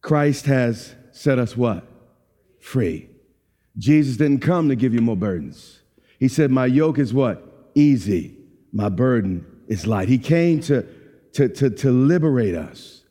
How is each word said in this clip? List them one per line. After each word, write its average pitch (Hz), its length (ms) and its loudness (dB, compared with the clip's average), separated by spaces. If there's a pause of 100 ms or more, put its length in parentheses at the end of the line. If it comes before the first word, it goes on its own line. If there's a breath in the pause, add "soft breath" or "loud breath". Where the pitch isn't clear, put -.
Christ 147 460 0
has 123 480 -2 (160)
set 131 300 0
us" 117 160 -4
what? 117 280 -2 (760)
Free. 90 480 -4 (680)
Jesus 135 400 2
didn't 139 220 0
come 165 300 0
to 131 80 0
give 117 180 0
you 117 60 0
more 117 160 0
burdens. 90 640 -8 (400 soft breath)
He 131 80 2
said, 143 240 2
"My 131 140 2
yoke 147 340 2
is" 117 120 -2
what? - 640 -4
"Easy. 104 640 0 (360)
My 104 160 -2
burden 98 560 0 (220)
is 107 220 -6
light." 101 200 -2
He 127 100 4
came 165 420 2
to, 135 260 -2 (460 loud breath)
to, 139 160 2
to, 139 220 -2
to 131 200 -2
liberate 131 640 2
us. - 440 -14 (120)